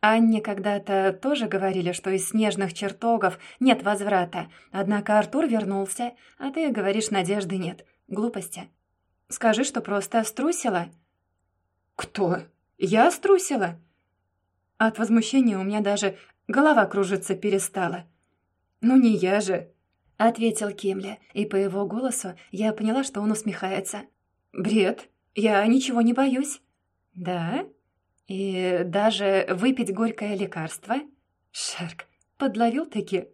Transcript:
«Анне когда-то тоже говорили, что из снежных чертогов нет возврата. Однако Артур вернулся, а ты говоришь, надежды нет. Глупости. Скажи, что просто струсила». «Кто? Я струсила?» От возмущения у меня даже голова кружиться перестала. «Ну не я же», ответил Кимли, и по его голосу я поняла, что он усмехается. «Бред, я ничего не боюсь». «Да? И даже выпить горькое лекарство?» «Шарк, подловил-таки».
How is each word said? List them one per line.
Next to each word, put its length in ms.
«Анне 400
когда-то 720
тоже 360
говорили, 440
что 180
из 180
снежных 440
чертогов 680
нет 240
возврата. 680
Однако 480
Артур 280
вернулся, 680
а 120
ты 200
говоришь, 400
надежды 460
нет. 280
Глупости. 600
Скажи, 360
что 160
просто 420
струсила». 680
«Кто? 460
Я 320
струсила?» 720
От 200
возмущения 600
у 40
меня 180
даже 380
голова 380
кружиться 480
перестала. 680
«Ну 160
не 200
я 240
же», 300
ответил 540
Кимли, 480
и 140
по 100
его 300
голосу 480
я 220
поняла, 320
что 160
он 120
усмехается. 720
«Бред, 560
я 320
ничего 340
не 120
боюсь». 480
«Да? 520
И 580
даже 680
выпить 440
горькое 420
лекарство?» 600
«Шарк, 540
подловил-таки». 960